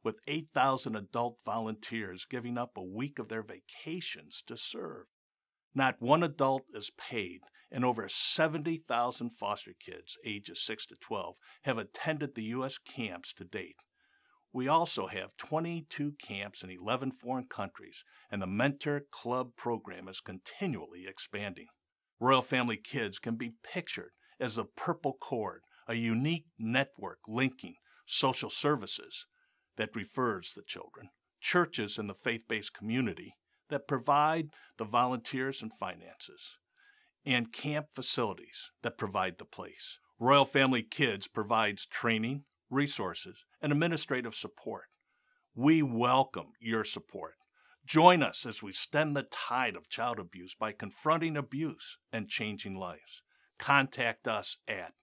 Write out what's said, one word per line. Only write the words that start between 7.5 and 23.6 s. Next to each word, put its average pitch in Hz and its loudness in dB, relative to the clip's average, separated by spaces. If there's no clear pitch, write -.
and 123 0
over 113 2
seventy 160 4
thousand 123 0
foster 101 -6
kids - -12
ages 101 -6
six - -6
to - -20
twelve 95 -8
have 127 0
attended 143 -6
the 113 -6
U 123 -2
S 131 -4
camps 95 -8
to - -14
date. 90 -10
We 127 0
also 156 4
have 95 -6
twenty-two 156 -4
camps 101 -8
in 95 -12
eleven 113 -2
foreign 127 -6
countries, - -10
and 101 -4
the 95 -2
Mentor 139 0
Club 123 -4
program 98 -6
is 95 -8
continually 95 -8
expanding. 98 -8
Royal 127 8
Family 120 2
Kids 107 -4
can 117 -2
be 117 -8